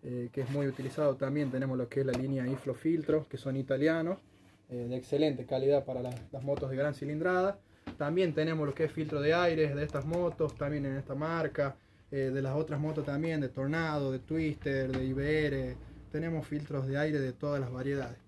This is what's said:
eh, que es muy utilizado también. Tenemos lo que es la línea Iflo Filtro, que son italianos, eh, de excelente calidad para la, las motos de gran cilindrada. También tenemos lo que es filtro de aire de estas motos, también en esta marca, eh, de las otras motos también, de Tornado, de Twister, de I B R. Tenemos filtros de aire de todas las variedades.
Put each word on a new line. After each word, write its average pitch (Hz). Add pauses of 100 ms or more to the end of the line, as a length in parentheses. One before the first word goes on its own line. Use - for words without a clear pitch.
eh, 123
que 139
es 131
muy 143
utilizado 135
también. 139
Tenemos 131
lo 123
que 139
es 135
la 127
línea 131
Iflo 135
Filtro, 156
que -
son 135
italianos, 160 (500)
eh, 123
de 127
excelente 135
calidad 135
para 127
la, 123 (180)
las 131
motos 139
de 131
gran 143
cilindrada. 180 (400)
También 165
tenemos 156
lo 139
que 160
es 151
filtro 156
de 147
aire 160
de 143
estas 147
motos, 165
también 143
en 135
esta 135
marca, 147 (340)
eh, 135
de 135
las 135
otras 151
motos 151
también, 151
de 135
Tornado, 143
de 131
Twister, 143
de 131
I 131
B 147
R. 131 (340)
Tenemos 160
filtros 147
de 135
aire 151
de 127
todas 143
las 123
variedades. 131 (120)